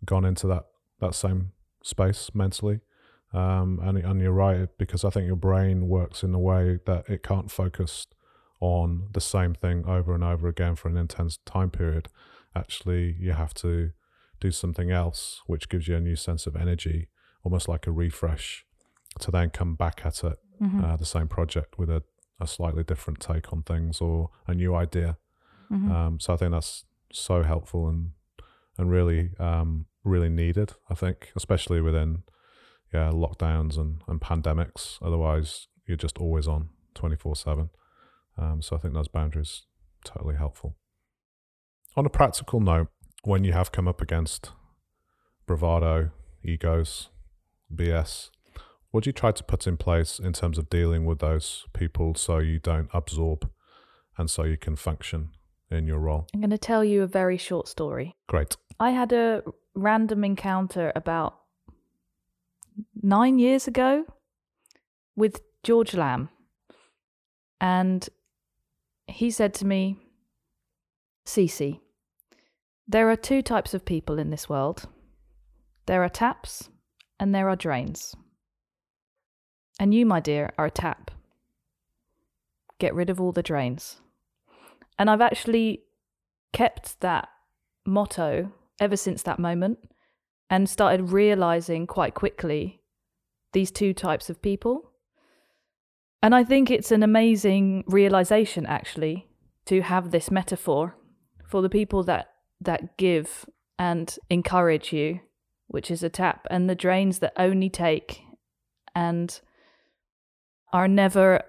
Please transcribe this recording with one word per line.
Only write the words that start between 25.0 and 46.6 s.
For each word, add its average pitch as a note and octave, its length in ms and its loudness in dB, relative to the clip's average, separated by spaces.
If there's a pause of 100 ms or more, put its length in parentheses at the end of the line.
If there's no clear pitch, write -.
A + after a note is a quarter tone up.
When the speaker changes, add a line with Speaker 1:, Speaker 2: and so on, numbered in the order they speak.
Speaker 2:
Mm-hmm. G3 200 0
Speaker 1:
Um, E2 280 0
so - 140 -2
I E2+ 40 0
think E2+ 140 0
that's - 340 -4 (260)
so - 300 0
helpful E2 480 -2
and, E2 220 -4 (640)
and F2+ 140 0
really, F2 480 2
um, E2 480 -2 (160)
really F2 260 2
needed, E2+ 440 0 (140)
I - 60 -4
think, - 420 -6
especially F2 460 0
within, D#2+ 400 0 (720)
yeah, D#2+ 160 0
lockdowns D#2+ 680 0
and, D#2 300 -4
and E2 140 -4
pandemics. - 800 -4
Otherwise, D#2+ 640 -2 (200)
you're F2 100 -4
just - 220 -6
always D#2+ 280 0
on D#2 220 -2 (240)
twenty-four D#2 420 -4
seven. D#2 360 -4 (680)
Um, D#2 240 -2
so - 140 -8
I D#2 40 -2
think D2+ 140 -6
those D#2 140 -2
boundaries D#2 560 -4 (420)
totally - 300 -6
helpful. D2 400 -6 (1200)
On C#3+ 100 2
a C#3+ 40 2
practical - 500 0
note, E2 300 4 (340)
when G2 200 2
you F#2 100 2
have F2+ 180 0
come F2+ 160 0
up F2+ 120 -2
against E2 520 -4 (960)
bravado, E2 640 2 (320)
egos, E2 680 -2 (640)